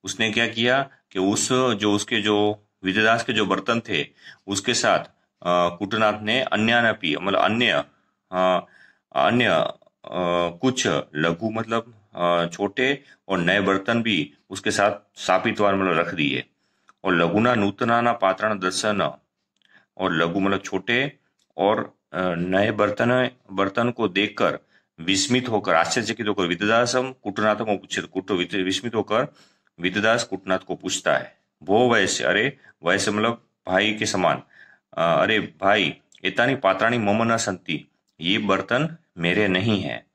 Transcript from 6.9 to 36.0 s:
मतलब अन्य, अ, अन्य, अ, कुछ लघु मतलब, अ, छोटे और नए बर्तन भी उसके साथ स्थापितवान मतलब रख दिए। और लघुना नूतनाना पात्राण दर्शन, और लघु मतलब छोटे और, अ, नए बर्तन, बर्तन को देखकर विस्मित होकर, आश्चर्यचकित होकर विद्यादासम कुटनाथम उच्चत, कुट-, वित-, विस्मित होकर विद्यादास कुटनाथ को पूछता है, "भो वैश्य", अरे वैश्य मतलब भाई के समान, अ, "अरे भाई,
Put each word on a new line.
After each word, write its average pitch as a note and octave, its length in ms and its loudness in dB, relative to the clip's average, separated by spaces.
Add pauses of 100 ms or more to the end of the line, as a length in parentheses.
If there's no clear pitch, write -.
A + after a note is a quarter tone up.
मतलब F#2+ 220 -2
अन्य, G#2+ 440 2 (480)
अ, F#2 340 0 (500)
अन्य, A2 300 2
अ, E2+ 320 0 (840)
कुछ B2+ 260 0 (280)
लघु E2+ 340 -2
मतलब, A#2 680 -6
अ, F2 380 0
छोटे B2+ 500 -2 (240)
और F#2+ 100 -2
नए F#2 240 2
बर्तन F#2+ 420 0
भी F2+ 300 -2 (160)
उसके G2+ 220 -4
साथ - 480 0
स्थापितवान G2 560 2
मतलब F#2+ 220 0
रख E2+ 160 0
दिए। C#2 360 -2 (540)
और F#2 100 2
लघुना G2 420 2
नूतनाना A#2 580 0
पात्राण G#2 460 0
दर्शन, F#2 580 -2 (800)
और F#2 160 0
लघु E2+ 260 0
मतलब G2 220 0
छोटे A#2+ 580 -4 (380)
और, G2 400 0 (160)
अ, E2 60 -6 (160)
नए F#2+ 360 0
बर्तन, A#2 580 2 (220)
बर्तन G2 400 -2
को A#2 160 -2
देखकर G2 520 0 (400)
विस्मित G2 500 0
होकर, G2 240 0
आश्चर्यचकित G#2 540 0
होकर G2 160 0
विद्यादासम A#2 680 0 (100)
कुटनाथम G#2+ 420 0
उच्चत, F2+ 480 -4
कुट-, F#2+ 180 -4
वित-, F#2 320 -2
विस्मित F#2+ 320 -4
होकर A2 380 -2 (460)
विद्यादास G#2 440 0
कुटनाथ F#2 360 -4
को - 160 -8
पूछता - 420 -2
है, - 200 -8 (260)
"भो A#2 300 4
वैश्य", F#2+ 300 0
अरे G#2 340 0 (260)
वैश्य F#2+ 280 2
मतलब A2 360 -2 (200)
भाई G2+ 260 0
के A2 120 -4
समान, F2 380 0 (540)
अ, E2 240 2
"अरे G#2 180 2
भाई, F#2+ 600 0 (220)